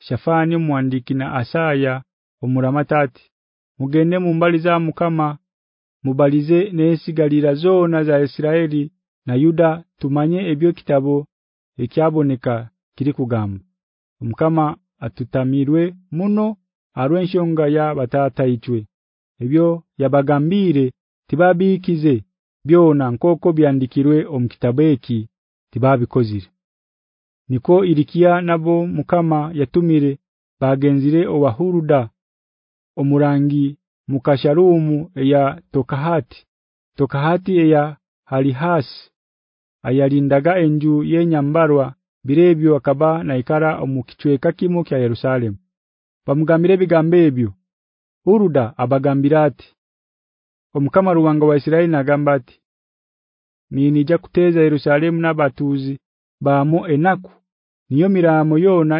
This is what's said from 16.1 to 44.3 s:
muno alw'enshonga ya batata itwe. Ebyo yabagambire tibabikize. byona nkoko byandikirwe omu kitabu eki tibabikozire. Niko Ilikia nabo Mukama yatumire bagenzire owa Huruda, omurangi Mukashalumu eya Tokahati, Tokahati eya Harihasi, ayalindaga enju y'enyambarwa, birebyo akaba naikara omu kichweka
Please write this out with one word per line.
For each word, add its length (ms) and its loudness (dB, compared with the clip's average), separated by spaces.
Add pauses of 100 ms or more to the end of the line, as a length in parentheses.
muno 460 -2 (380)
alw'enshonga 720 -2
ya 260 0
batata 520 -2
itwe. 400 -4 (540)
Ebyo 420 0 (160)
yabagambire 920 0 (360)
tibabikize. 960 0 (440)
byona 420 4
nkoko 420 0
byandikirwe 640 2 (180)
omu 140 -2
kitabu 340 -2
eki 360 0 (520)
tibabikozire. 800 -2 (1000)
Niko 360 2
Ilikia 560 2
nabo 460 0
Mukama 680 -2
yatumire 640 0 (420)
bagenzire 640 0
owa 240 0
Huruda, 600 -2 (840)
omurangi 800 0 (300)
Mukashalumu 1080 0
eya 480 0 (100)
Tokahati, 760 -4 (500)
Tokahati 600 -2
eya 380 2 (280)
Harihasi, 880 -4 (720)
ayalindaga 760 2
enju 460 0
y'enyambarwa, 920 0 (300)
birebyo 520 2
akaba 480 0
naikara 560 -2
omu 240 -4
kichweka 480 -2